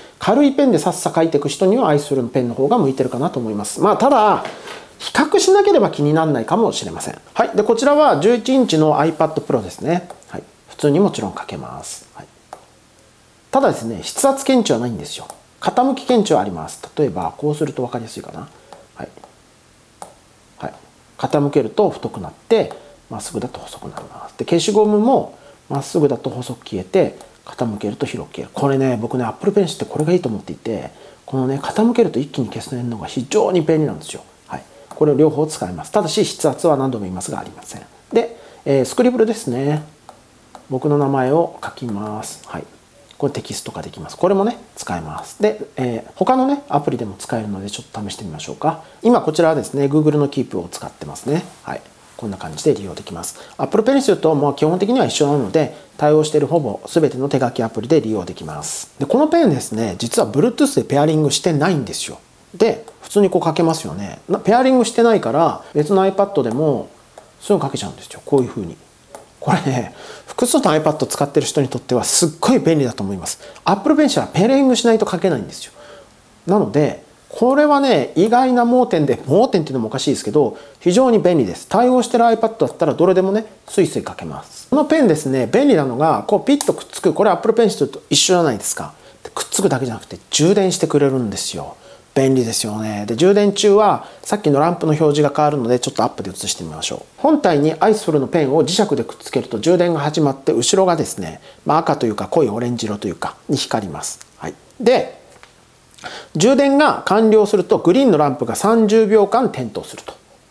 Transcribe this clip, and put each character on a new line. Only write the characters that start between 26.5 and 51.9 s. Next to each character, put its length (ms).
く 140
消 120
え 40
て、 320
傾 320
け 120
る 60
と 100
広 240
く 60
消 100
え 20
る。 60
こ 160
れ 80
ね、 220
僕 180
ね、 80
Apple 280
Pencil 220
っ 20
て 80
こ 140
れ 60
が 80
い 40
い 40
と 80
思 100
っ 20
て 120
い 20
て、 360
こ 120
の 100
ね、 140
傾 320
け 100
る 80
と 80
一 80
気 140
に 60
消 140
せ 140
る 100
の 120
が 100
非 220
常 220
に 100
便 180
利 60
な 80
ん 60
で 60
す 80
よ。 80
は 100
い。 60
こ 160
れ 80
を 20
両 140
方 180
使 220
い 40
ま 120
す。 60
た 100
だ 80
し、 140
筆 260
圧 180
は 80
何 160
度 80
も 60
言 60
い 40
ま 60
す 100
が、 80
あ 40
り 80
ま 120
せ 140
ん。 40
で、 260
え 160
ー、 40
ス 100
ク 80
リ 60
ブ 100
ル 60
で 80
す 140
ね。 360
僕 200
の 80
名 100
前 240
を 320
書 80
き 140
ま 380
す。 220
は 140
い。 40
こ 100
れ 60
テ 80
キ 120
ス 100
ト 80
化 100
で 80
き 100
ま 100
す。 80
こ 100
れ 80
も 80
ね、 140
使 220
え 20
ま 240
す。 180
で、 200
え 280
ー、 100
他 200
の 100
ね、 220
ア 140
プ 100
リ 60
で 80
も 120
使 200
え 40
る 60
の 140
で、 80
ち 100
ょ 60
っ 40
と 200
試 20
し 60
て 80
み 60
ま 80
し 100
ょ 40
う 20
か。 280
今 200
こ 100
ち 100
ら 80
は 60
で 80
す 120
ね、 100
Google 320
の 100
Keep 320
を 100
使 160
っ 60
て 140
ま 100
す 120
ね。 180
は 120
い。 60